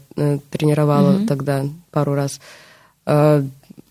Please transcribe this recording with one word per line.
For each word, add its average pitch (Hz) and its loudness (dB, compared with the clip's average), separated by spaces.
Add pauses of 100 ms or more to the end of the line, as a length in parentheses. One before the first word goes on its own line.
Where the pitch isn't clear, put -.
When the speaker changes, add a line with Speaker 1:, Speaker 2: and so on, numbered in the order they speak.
(160)
Speaker 1:
э, 147 -2 (120)
тренировала 147 2
Speaker 2:
Мгм. 196 0
Speaker 1:
тогда 139 -4 (260)
пару 143 -2
раз. 139 -6 (680)
А, 147 4 (480)